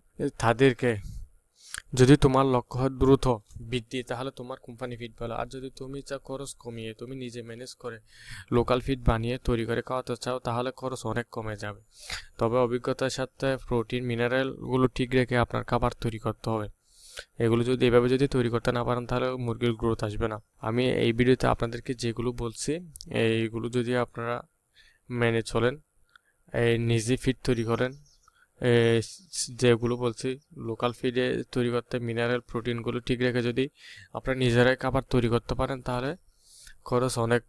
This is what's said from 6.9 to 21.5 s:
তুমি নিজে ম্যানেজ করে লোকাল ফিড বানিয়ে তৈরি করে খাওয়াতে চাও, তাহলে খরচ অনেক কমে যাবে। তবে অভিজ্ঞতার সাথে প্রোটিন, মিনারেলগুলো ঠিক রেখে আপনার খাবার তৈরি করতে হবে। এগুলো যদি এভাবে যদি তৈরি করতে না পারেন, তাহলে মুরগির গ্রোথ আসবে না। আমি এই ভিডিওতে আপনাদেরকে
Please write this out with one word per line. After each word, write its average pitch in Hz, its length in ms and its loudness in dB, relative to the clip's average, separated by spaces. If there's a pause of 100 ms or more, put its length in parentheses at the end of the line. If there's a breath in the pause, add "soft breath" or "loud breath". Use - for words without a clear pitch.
তুমি 123 220 -12
নিজে 123 260 -12
ম্যানেজ 117 320 -16
করে 113 240 -14 (540 loud breath)
লোকাল 120 280 4
ফিড 135 240 -2
বানিয়ে 117 340 2
তৈরি 117 260 0
করে 117 180 -2
খাওয়াতে 127 380 -4
চাও, 127 180 -4
তাহলে 123 320 -2
খরচ 131 360 -8
অনেক 117 260 -2
কমে 110 240 -6
যাবে। 104 240 -10 (580 loud breath)
তবে 113 200 2
অভিজ্ঞতার 127 520 0
সাথে 131 460 -4
প্রোটিন, 123 480 -2
মিনারেলগুলো 123 840 0
ঠিক 127 240 -2
রেখে 127 240 2
আপনার 120 280 0
খাবার 120 260 0 (100)
তৈরি 113 180 -4
করতে 110 320 -6
হবে। 107 180 -2 (680 loud breath)
এগুলো 117 260 4
যদি 127 220 2
এভাবে 123 220 6
যদি 131 200 2
তৈরি 120 220 0
করতে 120 220 0
না 120 120 -2
পারেন, 120 220 -2
তাহলে 123 240 0
মুরগির 120 420 -2
গ্রোথ 113 320 0
আসবে 110 240 -2
না। 107 120 -6 (200)
আমি 120 300 0
এই 117 220 2
ভিডিওতে 123 340 4
আপনাদেরকে 120 480 -2